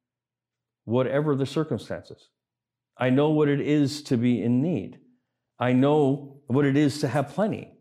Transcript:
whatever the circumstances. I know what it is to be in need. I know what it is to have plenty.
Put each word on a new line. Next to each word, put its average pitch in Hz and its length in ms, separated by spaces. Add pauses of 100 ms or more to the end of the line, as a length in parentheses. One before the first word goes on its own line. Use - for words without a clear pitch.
(840)
whatever 131 500
the 135 100
circumstances. - 840 (680)
I 127 120
know 143 220
what 151 180
it 143 100
is 139 440
to 127 140
be 117 240
in 123 200
need. 147 380 (600)
I 123 140
know 139 760
what 143 180
it 139 120
is 147 240
to 147 60
have 135 220
plenty. 170 520